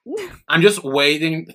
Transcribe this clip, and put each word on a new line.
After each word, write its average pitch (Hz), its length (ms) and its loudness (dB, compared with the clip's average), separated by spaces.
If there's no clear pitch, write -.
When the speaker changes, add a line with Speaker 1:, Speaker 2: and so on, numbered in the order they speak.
Speaker 1:
<laughs> 370 440 -12
Speaker 2:
I'm 160 140 2
just 208 200 4
waiting, 151 720 0